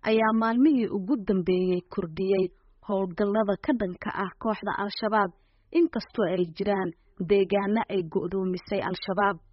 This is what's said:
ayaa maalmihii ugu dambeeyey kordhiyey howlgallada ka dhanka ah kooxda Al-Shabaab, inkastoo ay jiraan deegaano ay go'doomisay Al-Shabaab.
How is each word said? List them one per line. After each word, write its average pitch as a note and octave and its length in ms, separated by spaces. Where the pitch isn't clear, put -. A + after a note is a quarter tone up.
ayaa A3 300
maalmihii A#3 540
ugu G3+ 300
dambeeyey F#3 640
kordhiyey F#3+ 640
howlgallada G3+ 720
ka - 160
dhanka G#3 380
ah F#3+ 240
kooxda G#3+ 400
Al-Shabaab, G3+ 560
inkastoo C#4+ 520
ay F3+ 200
jiraan F#3+ 440
deegaano G3+ 680
ay G3 180
go'doomisay F#3 800
Al-Shabaab. G3 560